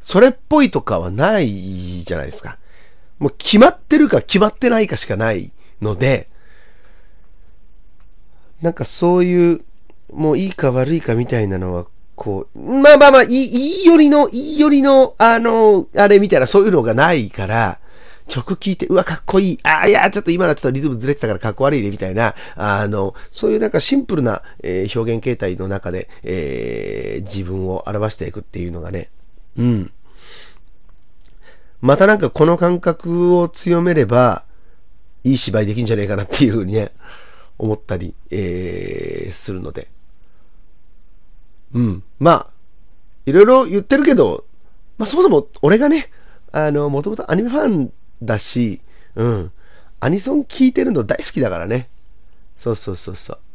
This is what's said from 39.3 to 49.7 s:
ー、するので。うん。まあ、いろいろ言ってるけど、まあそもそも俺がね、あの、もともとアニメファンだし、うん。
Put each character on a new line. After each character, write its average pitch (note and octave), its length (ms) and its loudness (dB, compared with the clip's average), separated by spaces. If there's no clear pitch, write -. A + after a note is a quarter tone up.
ー、 - 20 -12
す - 200 -10
る F#2 80 -8
の - 120 -10
で。 - 160 -12
う A#2+ 60 0
ん。 G2+ 220 -2
ま D3+ 120 4
あ、 D#3 160 2
い C3+ 80 -2
ろ F3+ 100 10
い G#3 40 10
ろ B3+ 200 8
言 G3 140 0
っ - 20 -10
て C4+ 140 2
る C#4+ 80 2
け D4 100 6
ど、 B2 300 2
ま A3 60 -2
あ - 20 -6
そ C#4+ 100 -4
も F4+ 60 4
そ F#4 60 6
も D#3 180 4
俺 F#3 160 6
が C#4+ 100 4
ね、 D4+ 220 0
あ D3+ 180 0
の、 D3 200 0
も C#3 120 -2
と - 80 -4
も A3 60 -6
と - 140 -6
ア D3 40 2
ニ F#3+ 80 2
メ A#3+ 80 -2
フ C4+ 80 0
ァ D4+ 100 2
ン D#3 240 0
だ A2 160 -2
し、 A#2 420 -2
う A2 100 -2
ん。 G2+ 280 -2